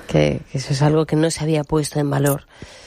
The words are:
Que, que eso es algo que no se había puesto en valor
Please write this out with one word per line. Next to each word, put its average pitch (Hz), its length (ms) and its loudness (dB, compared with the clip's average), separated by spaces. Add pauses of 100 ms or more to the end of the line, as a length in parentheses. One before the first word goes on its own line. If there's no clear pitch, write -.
Que, 147 360 0 (100)
que 147 60 -6
eso 135 160 -4
es 135 80 -2
algo 151 240 2
que 151 100 -2
no 160 160 2
se - 140 -6
había 156 180 0
puesto 151 340 -2
en 147 120 0
valor 139 360 0 (420)